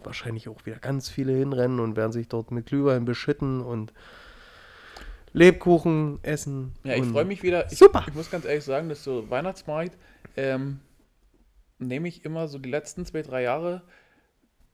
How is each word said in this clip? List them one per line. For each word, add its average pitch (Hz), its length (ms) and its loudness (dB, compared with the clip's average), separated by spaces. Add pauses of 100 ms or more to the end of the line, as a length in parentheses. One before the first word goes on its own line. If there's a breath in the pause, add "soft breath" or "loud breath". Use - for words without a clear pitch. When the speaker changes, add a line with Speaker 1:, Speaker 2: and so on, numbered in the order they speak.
Speaker 1:
wahrscheinlich 113 460 -10
auch - 180 -16
wieder 110 100 -12
ganz 135 320 -6
viele 135 240 -2
hinrennen 131 460 0
und 113 160 -2
werden 110 160 0
sich 117 160 -6
dort 117 240 -6
mit 120 160 -6
Glühwein 135 380 2
beschütten 131 560 -2
und 117 320 -8 (1400 loud breath)
Lebkuchen 165 920 6
essen 139 500 -6 (100)
Speaker 2:
Ja, 135 120 -4
ich 131 60 2
Speaker 1:
und 120 120 0
Speaker 2:
freu 147 120 2
mich 196 180 -6
wieder. 175 280 0
Ich, - 80 -10
Speaker 1:
Super! 381 280 12
Speaker 2:
ich 143 60 -10
muss 160 160 -10
ganz 175 160 -8
ehrlich 147 180 -2
sagen, 147 260 -4
dass 147 140 -12
so 113 260 -6
Weihnachtsmarkt, 160 680 -6 (380 loud breath)
ähm, 135 440 -4 (1000)
nehme 127 280 -6
ich 165 180 -12
immer 160 220 -6
so 139 120 -12
die 131 100 -12
letzten 151 360 -6
zwei, 160 160 -8
drei 127 220 -4
Jahre, 170 400 -4 (920 soft breath)